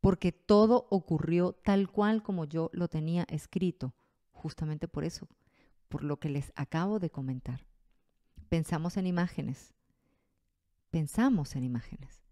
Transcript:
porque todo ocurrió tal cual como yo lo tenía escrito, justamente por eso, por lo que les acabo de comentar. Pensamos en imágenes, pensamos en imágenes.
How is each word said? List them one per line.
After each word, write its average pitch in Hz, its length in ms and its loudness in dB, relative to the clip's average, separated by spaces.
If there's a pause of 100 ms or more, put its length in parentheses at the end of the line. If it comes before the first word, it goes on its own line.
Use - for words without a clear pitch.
porque 185 320 2
todo 220 580 6
ocurrió 175 600 2
tal 196 380 2
cual 214 320 2
como 180 220 -4
yo 160 280 -4
lo 175 160 -2
tenía 160 400 -2
escrito, 160 680 -4 (380)
justamente 151 560 -6
por 151 160 -6
eso, - 240 -8 (600)
por - 160 -6
lo 147 140 -2
que 156 100 -4
les 139 280 -4
acabo 180 420 -2
de 175 120 -4
comentar. 131 560 -8 (800)
Pensamos 165 480 0
en 190 100 0
imágenes, 175 680 -4 (1160)
pensamos 170 680 0
en 127 80 -2
imágenes. 123 680 -8